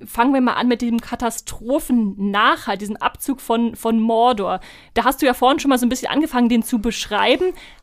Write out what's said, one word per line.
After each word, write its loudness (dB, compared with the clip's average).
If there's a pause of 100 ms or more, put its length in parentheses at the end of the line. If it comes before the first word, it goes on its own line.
fangen 2
wir 4
mal 2
an 0
mit 0
dem 0
Katastrophennachhalt, -2
diesem -8
Abzug -4
von, 0
von 0
Mordor. 2 (340)
Da 0
hast 0
du 2
ja 4
vorhin 2
schon 0
mal 4
so 0
ein 4
bisschen -4
angefangen, 2
den 0
zu -2
beschreiben. 0 (300)